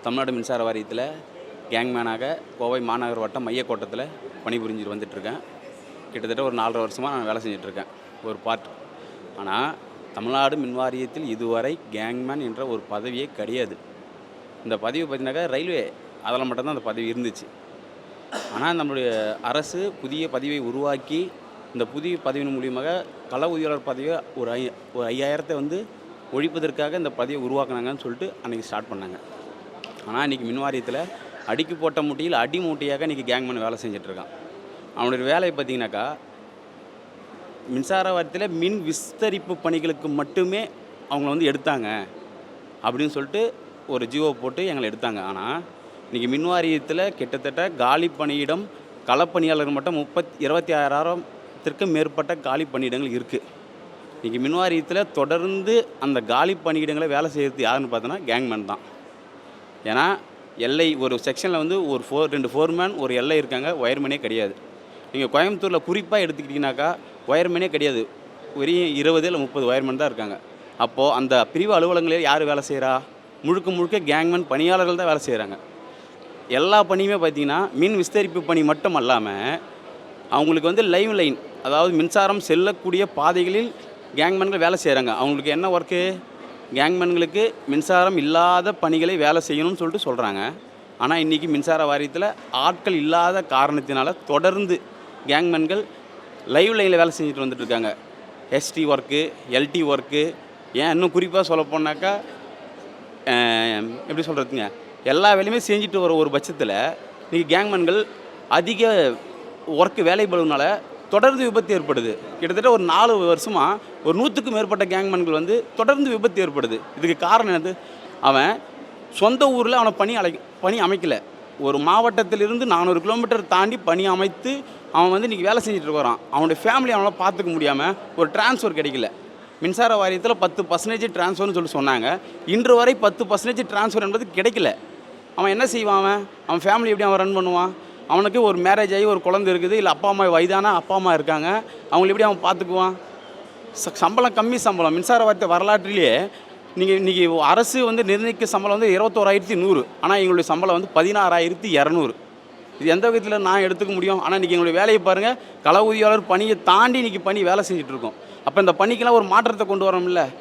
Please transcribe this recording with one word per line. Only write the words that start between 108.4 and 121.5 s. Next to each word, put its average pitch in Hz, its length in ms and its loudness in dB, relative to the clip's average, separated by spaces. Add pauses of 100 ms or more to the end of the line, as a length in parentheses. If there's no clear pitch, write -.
அதிக 185 640 4 (580)
ஒர்க் 175 320 2
வேலை 190 240 4
பளுனால 170 520 2 (320)
தொடர்ந்து 254 340 6
விபத்து 202 340 2
ஏற்படுது. 131 400 0 (200)
கிட்டத்தட்ட 180 320 2
ஒரு 220 120 6
நாலு 180 520 4
வருஷமா 175 420 2 (280)
ஒரு 165 140 4
நூத்துக்கும் 240 320 0
மேற்பட்ட 208 340 0
கேங்மேன்கள் 185 460 0
வந்து 170 340 0 (120)
தொடர்ந்து 277 340 2
விபத்து 202 360 0
ஏற்படுது. 127 340 -2 (180)
இதுக்கு 165 180 0
காரணம் 185 480 2
என்னது? 185 120 -4 (440)
அவன் 139 400 4 (520)
சொந்த 262 400 4
ஊர்ல 240 220 2
அவனை 226 180 4
பணி 208 240 0
அலை-, 180 240 -2 (200)
பணி 214 200 0
அமைக்கல. 175 420 0 (360)